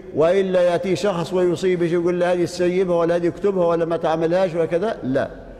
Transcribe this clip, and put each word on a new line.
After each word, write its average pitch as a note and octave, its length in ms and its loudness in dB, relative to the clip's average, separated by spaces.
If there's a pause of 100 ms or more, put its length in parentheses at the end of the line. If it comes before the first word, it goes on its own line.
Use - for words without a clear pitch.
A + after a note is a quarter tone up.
(160)
وإلا F3+ 460 2
يأتي F3 340 2
شخص E3+ 380 -2
ويصيب F3+ 520 0
شيء E3 80 0
يقول F3+ 260 0
له: F3 140 2
"هذه F3 120 0
سيبها"، F3+ 500 0
ولا E3+ 200 2
"هذه F3 120 0
اكتبها"، F#3 380 0
ولا E3+ 200 2
"ما E3 120 -2
تعملهاش"، E3 580 0
وكذا. E3+ 480 -2
لا، B2+ 240 -2 (320)